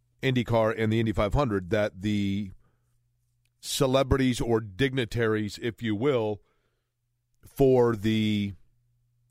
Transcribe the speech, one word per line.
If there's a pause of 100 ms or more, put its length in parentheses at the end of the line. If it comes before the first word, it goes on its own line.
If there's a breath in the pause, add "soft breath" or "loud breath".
(220)
IndyCar
and
the
Indy
five
hundred
that
the (1080)
celebrities
or
dignitaries,
if
you
will, (1040)
for
the (760)